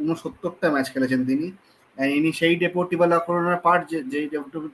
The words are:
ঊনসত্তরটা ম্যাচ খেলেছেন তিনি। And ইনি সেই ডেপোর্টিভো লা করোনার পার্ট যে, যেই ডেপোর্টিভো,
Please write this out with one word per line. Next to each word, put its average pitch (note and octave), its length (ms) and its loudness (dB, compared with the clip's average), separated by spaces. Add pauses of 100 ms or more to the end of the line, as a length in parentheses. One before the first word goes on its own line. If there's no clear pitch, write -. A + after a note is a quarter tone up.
ঊনসত্তরটা D#3+ 720 -2
ম্যাচ C3 220 0
খেলেছেন B2+ 320 0
তিনি। D3 260 -2 (460)
And C3+ 100 0
ইনি D3 240 2
সেই E3 240 2
ডেপোর্টিভো F3 500 0
লা E3+ 140 4
করোনার F3 380 0
পার্ট F3 320 2
যে, D#3+ 140 -4
যেই C#3+ 260 -4
ডেপোর্টিভো, D3+ 440 -8